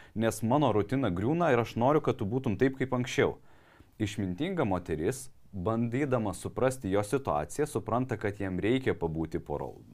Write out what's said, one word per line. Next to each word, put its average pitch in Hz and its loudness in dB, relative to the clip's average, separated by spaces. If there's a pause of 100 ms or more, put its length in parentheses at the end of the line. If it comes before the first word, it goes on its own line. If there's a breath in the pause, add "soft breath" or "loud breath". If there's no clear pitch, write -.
(140 loud breath)
nes 110 0
mano 131 4
rutina 107 2
griūna 143 0
ir 120 4
aš 113 -2
noriu, 143 4
kad 123 0
tu 107 -2
būtum 120 0
taip, 135 2
kaip 127 -2
anksčiau.“ 120 2 (600 soft breath)
Išmintinga 110 -2
moteris, 90 -2 (220)
bandydama 113 0
suprasti 110 -2
jo 101 4
situaciją, 101 -2
supranta, 120 -2
kad 101 -4
jam 92 -4
reikia 113 2
pabūti 80 -2
poro-, 69 -8 (140)